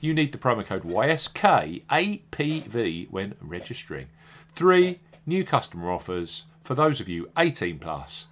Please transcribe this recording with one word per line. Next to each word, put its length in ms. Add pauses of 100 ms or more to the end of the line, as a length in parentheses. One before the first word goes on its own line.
You 120
need 200
the 60
promo 280
code 180
Y 240
S 200
K 600
A 280 (120)
P 300
V 500
when 300
registering. 680 (460)
Three 460 (260)
new 180
customer 460
offers 540 (180)
for 120
those 260
of 80
you 300
eighteen 400
plus, 540